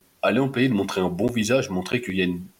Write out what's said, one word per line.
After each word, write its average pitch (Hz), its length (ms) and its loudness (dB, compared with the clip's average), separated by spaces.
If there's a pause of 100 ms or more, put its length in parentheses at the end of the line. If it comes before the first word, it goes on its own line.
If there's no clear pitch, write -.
(240)
aller 104 160 2
en 135 100 2
play-in, 131 240 2
montrer 95 280 0
un 90 80 2
bon 92 180 0
visage, 117 420 0
montrer 95 320 -2
qu'il 95 140 -6
y 92 60 2
a 90 40 2
une, 90 160 -2 (180)